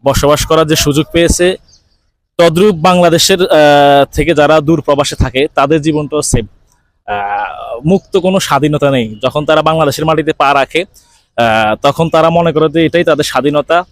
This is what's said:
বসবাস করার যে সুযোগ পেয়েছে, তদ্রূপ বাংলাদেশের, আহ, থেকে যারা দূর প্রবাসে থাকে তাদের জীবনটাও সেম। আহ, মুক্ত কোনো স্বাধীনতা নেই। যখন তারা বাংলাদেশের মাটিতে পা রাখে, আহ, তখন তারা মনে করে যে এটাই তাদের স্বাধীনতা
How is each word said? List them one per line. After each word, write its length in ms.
বসবাস 420
করার 220
যে 80
সুযোগ 360
পেয়েছে, 460
তদ্রূপ 380
বাংলাদেশের, 680
আহ, 680
থেকে 220
যারা 280
দূর 200
প্রবাসে 340
থাকে 400
তাদের 260
জীবনটাও 400
সেম। 240
আহ, 800
মুক্ত 320
কোনো 220
স্বাধীনতা 520
নেই। 320
যখন 220
তারা 160
বাংলাদেশের 440
মাটিতে 280
পা 200
রাখে, 280
আহ, 920
তখন 340
তারা 200
মনে 220
করে 180
যে 160
এটাই 180
তাদের 200
স্বাধীনতা 680